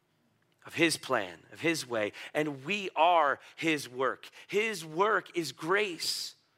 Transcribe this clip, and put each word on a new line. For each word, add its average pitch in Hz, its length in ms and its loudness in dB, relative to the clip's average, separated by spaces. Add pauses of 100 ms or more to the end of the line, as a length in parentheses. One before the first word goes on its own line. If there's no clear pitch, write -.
(680)
of - 80 -14
his 160 240 4
plan, 98 400 -2 (160)
of 101 80 -10
his 139 260 0
way, 107 240 0 (220)
and 147 320 -2
we 196 280 -4
are 156 460 6 (140)
his 151 340 0
work. 123 400 -2 (180)
His 202 380 -2
work 180 500 0
is 156 180 -2
grace. 175 840 -2 (240)